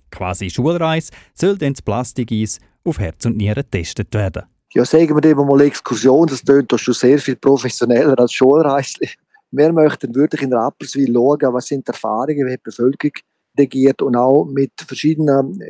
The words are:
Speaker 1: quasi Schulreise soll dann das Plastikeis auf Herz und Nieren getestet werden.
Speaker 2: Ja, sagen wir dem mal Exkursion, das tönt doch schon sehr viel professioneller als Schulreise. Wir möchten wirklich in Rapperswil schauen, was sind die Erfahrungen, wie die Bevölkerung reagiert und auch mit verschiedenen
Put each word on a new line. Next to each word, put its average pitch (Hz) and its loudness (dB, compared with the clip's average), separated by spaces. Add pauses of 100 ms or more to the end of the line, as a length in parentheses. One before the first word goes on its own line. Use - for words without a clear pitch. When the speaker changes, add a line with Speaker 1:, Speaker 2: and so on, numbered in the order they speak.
(120)
Speaker 1:
quasi 90 -8
Schulreise 160 -2 (220)
soll 196 -2
dann 143 -2
das - -12
Plastikeis 110 -4 (240)
auf 156 -4
Herz 90 -6
und 113 -2
Nieren 107 -2
getestet - -8
werden. 104 -4 (300)
Speaker 2:
Ja, 123 2
sagen 160 4
wir 151 0
dem 151 4
mal 139 4
Exkursion, 135 2
das 135 -6
tönt 139 2
doch 120 0
schon 123 -2
sehr 127 4
viel 135 -4
professioneller 131 0
als 123 2
Schulreise. 139 2 (500)
Wir 151 2
möchten 151 0
wirklich 139 0
in 131 -2
Rapperswil 131 -2
schauen, 135 2
was 123 -4
sind 135 -8
die - -6
Erfahrungen, 131 -4
wie 127 -6
die 127 -10
Bevölkerung 131 -2 (460)
reagiert 135 2
und 127 0
auch 131 4
mit 139 -4
verschiedenen 151 -2